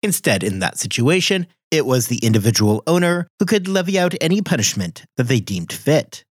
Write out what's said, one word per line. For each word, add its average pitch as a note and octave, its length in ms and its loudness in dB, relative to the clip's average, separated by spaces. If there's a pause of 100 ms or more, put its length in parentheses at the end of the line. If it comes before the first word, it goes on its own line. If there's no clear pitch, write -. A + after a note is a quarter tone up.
Instead, B2 420 0
in F#2+ 140 -2
that F#2 200 -4
situation, F3 680 0 (240)
it D3+ 160 2
was B2+ 220 0
the A#2+ 100 -2
individual G#2+ 680 2
owner F3 400 2 (120)
who G3 80 2
could G3 200 0
levy F#3+ 320 0
out F3+ 220 2
any F#3+ 220 2
punishment - 640 -2 (100)
that B2 120 0
they B2+ 120 2
deemed F2+ 320 -6
fit. - 580 -2